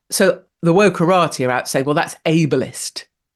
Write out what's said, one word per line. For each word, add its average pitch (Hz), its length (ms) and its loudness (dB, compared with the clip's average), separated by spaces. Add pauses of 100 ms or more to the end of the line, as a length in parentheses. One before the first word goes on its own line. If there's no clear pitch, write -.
(120)
So 185 320 0 (180)
the 165 120 2
wokerati 175 720 2
are 127 40 0
out 127 180 -4
saying, 135 160 -2
"Well, 147 100 0
that's - 300 -4
ableist. 156 800 -2 (300)